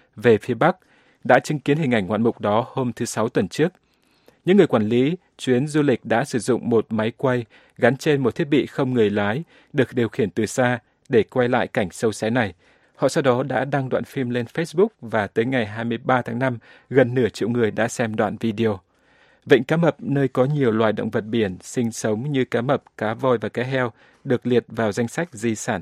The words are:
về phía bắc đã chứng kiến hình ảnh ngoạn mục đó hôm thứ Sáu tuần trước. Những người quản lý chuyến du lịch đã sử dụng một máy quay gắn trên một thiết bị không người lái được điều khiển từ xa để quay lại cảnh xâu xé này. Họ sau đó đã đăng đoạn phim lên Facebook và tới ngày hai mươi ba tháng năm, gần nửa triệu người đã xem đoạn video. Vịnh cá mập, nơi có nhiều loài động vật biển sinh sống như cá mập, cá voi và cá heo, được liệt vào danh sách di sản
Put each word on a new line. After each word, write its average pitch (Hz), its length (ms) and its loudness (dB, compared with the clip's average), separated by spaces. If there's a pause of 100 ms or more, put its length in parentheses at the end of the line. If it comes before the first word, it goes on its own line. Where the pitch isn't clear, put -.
(160)
về 113 220 4
phía 123 160 -6
bắc 147 240 2 (460)
đã 127 160 6
chứng 147 200 -4
kiến 143 180 0
hình 151 140 -2
ảnh 104 160 0
ngoạn 104 160 0
mục 117 180 0
đó 110 260 0
hôm 127 260 -4
thứ 120 120 -6
Sáu 110 240 -2
tuần 113 180 0
trước. 151 260 -2 (720)
Những 185 120 6
người 175 100 8
quản 107 220 2
lý 131 280 2 (200)
chuyến 127 300 0
du 151 140 0
lịch 131 240 0
đã 113 200 0
sử - 140 -4
dụng 113 300 -2
một 113 200 2
máy 110 280 -2
quay 123 280 -2 (320)
gắn 123 200 4
trên 147 240 0
một 117 140 0
thiết 170 100 -2
bị 143 200 2
không 131 280 -4
người 113 160 4
lái 104 340 -2 (300)
được 127 200 0
điều 120 160 0
khiển 110 200 -2
từ 110 160 -2
xa 123 340 0 (300)
để 117 140 4
quay 123 260 0
lại 120 180 0
cảnh 95 240 -2
xâu 113 200 -2
xé 110 180 -4
này. 113 240 0 (420)
Họ 139 140 0
sau 165 120 -2
đó 127 220 2
đã 131 220 -2
đăng 139 240 -2
đoạn 123 140 -2
phim 127 260 -6
lên 120 240 -4
Facebook 165 340 0 (140)
và 110 260 -2
tới 113 180 -2
ngày 127 200 -2
hai 113 200 -8
mươi 117 120 -4
ba 127 240 0
tháng 117 180 -8
năm, 127 180 -2 (320)
gần 123 240 4
nửa 123 160 2
triệu - 200 -2
người 117 220 2
đã 107 160 0
xem 113 280 -4
đoạn 104 240 -2
video. 110 400 -2 (640)
Vịnh 120 180 6
cá 160 140 0
mập, 170 220 2
nơi 139 280 0
có 127 180 0
nhiều 139 260 0
loài 110 220 2
động 107 160 -4
vật 107 120 -2
biển 104 400 -2
sinh 117 300 -4
sống 113 400 -4
như 131 140 0
cá 117 160 -2
mập, 127 220 -2 (140)
cá 110 160 -4
voi 123 240 0
và 104 120 -6
cá 117 140 -4
heo, 127 300 -4 (300)
được 127 240 -2
liệt 123 200 2
vào 110 240 -2
danh 117 160 -2
sách 170 240 -6
di 113 240 -4
sản 107 260 -6